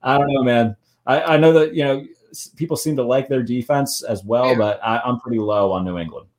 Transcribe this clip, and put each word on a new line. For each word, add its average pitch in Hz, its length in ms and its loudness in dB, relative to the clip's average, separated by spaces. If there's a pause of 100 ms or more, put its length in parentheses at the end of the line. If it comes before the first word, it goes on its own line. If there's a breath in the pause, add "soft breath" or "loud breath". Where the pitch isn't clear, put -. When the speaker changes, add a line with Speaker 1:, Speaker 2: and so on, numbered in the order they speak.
Speaker 1:
I 135 160 2
don't 139 120 0
know, 135 120 0
man. 117 320 2 (320)
I, 135 160 0
I 160 140 2
know 160 160 6
that, 156 200 4
you 156 100 -2
know, 135 220 -2 (240)
s-, - 260 -18
people 160 220 -4
seem 156 200 -4
to 127 60 0
like 131 260 0
their 131 120 0
defense 123 600 -2
as 101 200 -6
well, 123 280 0
Speaker 2:
Yeah. 120 80 4
Speaker 1:
but 104 240 0
I, 113 160 -2
I'm 123 200 -4
pretty 113 200 -4
low 104 320 2
on 92 140 -2
New 90 120 -6
England. 82 300 -10 (120)